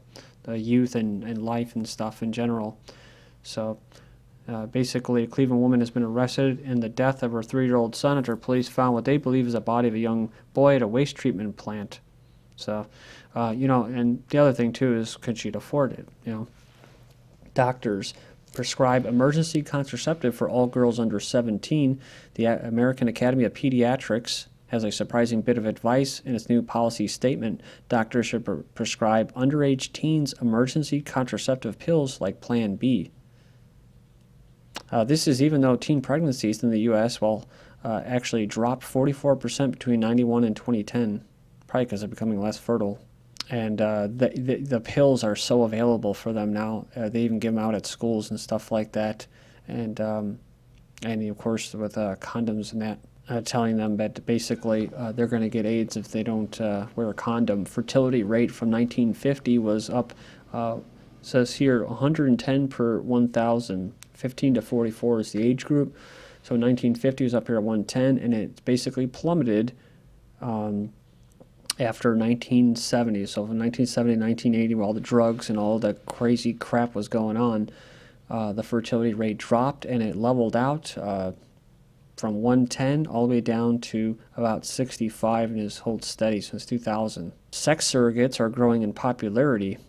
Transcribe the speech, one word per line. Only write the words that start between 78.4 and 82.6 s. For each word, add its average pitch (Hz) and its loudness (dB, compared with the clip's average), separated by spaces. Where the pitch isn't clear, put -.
the 107 -4
fertility 117 0
rate 107 -2
dropped 127 0
and 123 -2
it 107 -2
leveled 117 2
out, 139 -2
uh, 95 -4
from 107 -4
one 123 4